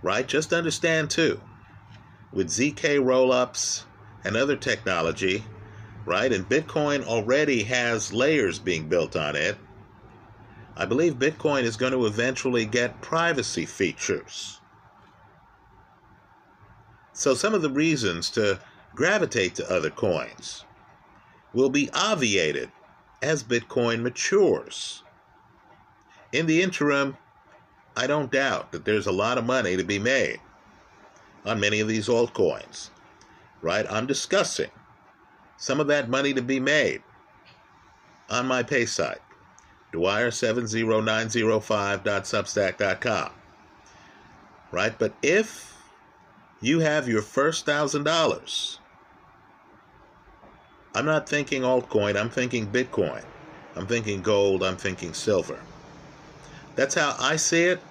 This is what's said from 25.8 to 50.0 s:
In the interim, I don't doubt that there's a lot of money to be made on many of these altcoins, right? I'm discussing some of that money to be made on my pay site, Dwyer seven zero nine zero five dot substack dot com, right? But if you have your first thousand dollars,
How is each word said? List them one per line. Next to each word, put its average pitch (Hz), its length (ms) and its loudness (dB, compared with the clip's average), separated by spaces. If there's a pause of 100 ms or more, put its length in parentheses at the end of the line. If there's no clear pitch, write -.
In 160 140 2
the 160 160 4
interim, 143 540 2 (800)
I 127 120 0
don't 143 240 0
doubt 135 400 0
that 85 120 -10
there's 104 220 2
a 101 60 0
lot 110 260 2
of 117 60 -2
money 117 320 0
to 92 80 0
be 101 160 -2
made 107 400 0 (1040)
on 107 160 -2
many 104 180 4
of 107 80 2
these 110 220 0
altcoins, 113 840 0 (680)
right? 92 280 0
I'm 110 180 -2
discussing - 640 0 (880)
some 135 200 -2
of 151 100 2
that 143 200 2
money 139 260 2
to 127 80 0
be 131 160 0
made 131 440 2 (1300)
on 123 160 0
my 127 180 0
pay 123 200 0
site, 71 360 -4 (720)
Dwyer 101 400 2
seven 117 340 0
zero 110 340 2
nine 110 280 0
zero 110 320 2
five 101 420 0
dot 101 220 -2
substack 98 540 -2
dot 98 220 0
com, 104 300 -2 (1400)
right? 104 260 -2
But 107 240 0
if 196 540 0 (840)
you 147 200 2
have 151 260 2
your 110 160 0
first 147 420 0
thousand 147 400 0
dollars, - 760 -2 (2250)